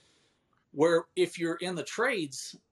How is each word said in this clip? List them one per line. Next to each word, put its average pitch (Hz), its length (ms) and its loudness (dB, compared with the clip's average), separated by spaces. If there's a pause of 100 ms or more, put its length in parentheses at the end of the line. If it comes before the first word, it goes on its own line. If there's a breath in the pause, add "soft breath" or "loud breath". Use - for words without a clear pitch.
(720)
Where 165 340 4 (100)
if 175 240 0
you're 170 160 0
in 180 200 -6
the 196 80 -4
trades, 202 720 -4 (160)